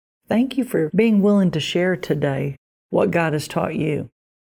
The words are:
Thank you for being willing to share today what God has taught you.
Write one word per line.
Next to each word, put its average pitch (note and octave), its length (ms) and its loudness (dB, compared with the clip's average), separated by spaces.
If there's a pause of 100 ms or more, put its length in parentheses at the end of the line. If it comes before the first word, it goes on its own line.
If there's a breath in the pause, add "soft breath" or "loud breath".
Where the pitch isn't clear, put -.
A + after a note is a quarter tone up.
(280)
Thank A#3+ 300 0
you C4 60 0
for D#3+ 320 -2
being G#3+ 260 4
willing G3 300 4
to D#3+ 80 -2
share F3+ 360 -2
today C#3+ 600 -2 (340)
what F3 220 2
God D#3+ 220 0
has D3+ 140 -4
taught D#3+ 280 -4
you. D3+ 340 -4 (320)